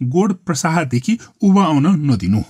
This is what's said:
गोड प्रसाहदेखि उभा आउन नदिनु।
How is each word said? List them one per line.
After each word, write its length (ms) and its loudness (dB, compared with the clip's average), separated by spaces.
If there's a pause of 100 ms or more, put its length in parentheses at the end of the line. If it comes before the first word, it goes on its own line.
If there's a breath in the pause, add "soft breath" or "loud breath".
गोड 300 0
प्रसाहदेखि 840 -4 (220 loud breath)
उभा 220 4
आउन 240 2
नदिनु। 640 0